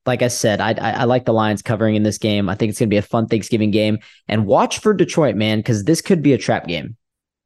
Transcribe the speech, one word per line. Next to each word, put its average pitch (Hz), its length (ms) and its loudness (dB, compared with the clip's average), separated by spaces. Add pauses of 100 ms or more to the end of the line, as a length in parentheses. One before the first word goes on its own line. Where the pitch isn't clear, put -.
like 123 160 -2
I 123 60 2
said, 107 340 0
I, 107 100 0
I, 101 200 -2
I 120 140 -4
like 123 200 0
the 117 80 0
Lions 107 280 0
covering 110 340 0
in 107 80 2
this 107 140 0
game. 104 320 0
I 95 60 -2
think 110 140 -2
it's 104 100 -8
gonna 113 100 2
be 101 80 2
a 104 40 2
fun 113 260 -2
Thanksgiving 107 440 0
game. 107 280 0 (280)
And 107 180 0
watch 165 340 2
for 214 140 2
Detroit, 156 440 2
man, 107 260 0
'cause 104 220 -2
this 165 160 2
could 175 200 0
be 143 120 4
a 117 40 2
trap 113 300 -2
game. 85 300 -8 (480)